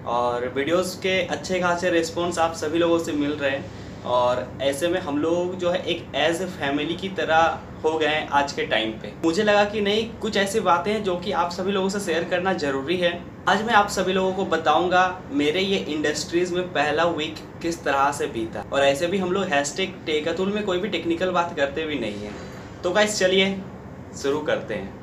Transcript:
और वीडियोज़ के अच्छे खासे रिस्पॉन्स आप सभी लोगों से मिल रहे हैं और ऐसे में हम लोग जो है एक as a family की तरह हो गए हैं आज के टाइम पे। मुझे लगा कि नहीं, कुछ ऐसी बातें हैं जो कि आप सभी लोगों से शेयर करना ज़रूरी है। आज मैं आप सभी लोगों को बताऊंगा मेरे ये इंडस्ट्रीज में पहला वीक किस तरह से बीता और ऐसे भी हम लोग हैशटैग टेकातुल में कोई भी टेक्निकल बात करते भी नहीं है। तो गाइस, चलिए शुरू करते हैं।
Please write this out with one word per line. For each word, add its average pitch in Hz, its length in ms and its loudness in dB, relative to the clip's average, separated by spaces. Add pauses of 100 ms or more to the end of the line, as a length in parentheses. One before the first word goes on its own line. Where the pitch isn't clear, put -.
और 120 520 -2
वीडियोज़ 170 400 0
के 185 300 0
अच्छे 180 340 -2
खासे 175 300 2
रिस्पॉन्स 170 480 0
आप 165 160 2
सभी 160 240 -2
लोगों 170 200 4
से 160 140 -2
मिल 147 200 0
रहे 139 180 0
हैं 139 200 -4 (320)
और 123 580 2
ऐसे 143 280 0
में 180 120 0
हम 143 180 -4
लोग 175 400 0
जो 175 120 2
है 175 140 0
एक - 280 -4
as 165 300 2
a 180 40 -4
family 151 540 -2
की 190 80 -6
तरह 160 500 2 (260)
हो 160 140 2
गए 151 80 2
हैं 151 220 0
आज 139 240 2
के 156 140 -4
टाइम 110 240 0
पे। - 220 -10 (120)
मुझे 165 180 2
लगा 208 220 6
कि 208 160 -2
नहीं, 214 340 0
कुछ 214 220 -4
ऐसी 196 240 2
बातें 180 320 4
हैं 214 120 -2
जो 180 120 0
कि 180 160 -4
आप 165 180 0
सभी 196 220 -2
लोगों 190 160 2
से 196 120 -2
शेयर 170 240 0
करना 180 280 0
ज़रूरी 143 440 0
है। 175 280 0 (240)
आज 202 160 4
मैं 233 100 0
आप 202 140 6
सभी 185 240 0
लोगों 190 200 2
को 190 120 -2
बताऊंगा 175 760 4 (100)
मेरे 147 300 2
ये 196 160 2
इंडस्ट्रीज 151 760 -2
में 180 200 -2
पहला 151 320 2
वीक 156 320 -2 (260)
किस 165 220 -4
तरह 139 280 2
से 151 140 -2
बीता 113 460 -6
और 139 100 2
ऐसे 139 240 4
भी 196 120 0
हम 180 140 0
लोग 196 120 0
हैशटैग 143 500 0 (120)
टेकातुल 160 460 0
में 208 120 -2
कोई 180 140 0
भी 202 100 -2
टेक्निकल 170 420 -2
बात 175 260 0
करते 143 280 0
भी 147 140 -4
नहीं 104 220 -4
है। 104 100 -8 (540)
तो 180 60 2
गाइस, 208 280 2
चलिए 190 420 4 (640)
शुरू 143 180 0
करते 110 340 -2
हैं। 98 280 -8